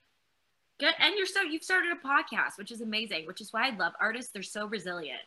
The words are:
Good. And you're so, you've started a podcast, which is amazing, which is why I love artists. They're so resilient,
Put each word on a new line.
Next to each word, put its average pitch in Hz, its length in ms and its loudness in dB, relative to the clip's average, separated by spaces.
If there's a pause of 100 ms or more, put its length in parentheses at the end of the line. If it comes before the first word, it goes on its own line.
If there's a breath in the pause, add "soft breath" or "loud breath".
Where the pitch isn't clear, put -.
(800)
Good. 320 200 6
And 311 180 6
you're 392 100 2
so, 381 140 0
you've 320 220 0
started 359 300 4
a 339 140 -6
podcast, 269 520 2
which 196 120 -10
is 233 120 -10
amazing, 214 440 -2
which 185 140 -10
is 208 120 -14
why 226 160 2
I 240 80 -2
love 175 220 0
artists. 220 340 0
They're 196 100 -8
so 208 240 -6
resilient, 175 600 -6